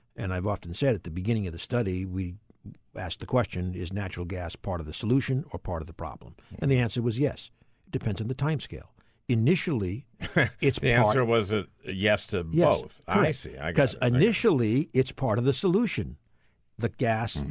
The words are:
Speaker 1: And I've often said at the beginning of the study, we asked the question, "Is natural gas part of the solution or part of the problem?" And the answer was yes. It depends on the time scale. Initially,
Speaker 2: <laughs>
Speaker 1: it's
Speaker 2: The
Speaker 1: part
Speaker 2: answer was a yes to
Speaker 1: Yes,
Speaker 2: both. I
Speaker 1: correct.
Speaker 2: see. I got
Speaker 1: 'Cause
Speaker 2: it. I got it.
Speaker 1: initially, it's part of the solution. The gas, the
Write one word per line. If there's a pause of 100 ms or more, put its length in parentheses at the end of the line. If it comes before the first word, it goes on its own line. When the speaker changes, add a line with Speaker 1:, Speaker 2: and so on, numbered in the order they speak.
(160)
Speaker 1:
And
I've
often
said
at
the
beginning
of
the
study,
we (600)
asked
the
question,
"Is
natural
gas
part
of
the
solution
or
part
of
the
problem?" (240)
And
the
answer
was
yes. (380)
It
depends
on
the
time
scale. (360)
Initially,
Speaker 2:
<laughs> (420)
Speaker 1:
it's
Speaker 2:
The
Speaker 1:
part
Speaker 2:
answer
was
a (180)
yes
to
Speaker 1:
Yes,
Speaker 2:
both.
I
Speaker 1:
correct.
Speaker 2:
see.
I
got
Speaker 1:
'Cause
Speaker 2:
it.
I
got
it.
Speaker 1:
initially,
it's
part
of
the
solution. (600)
The
gas,
the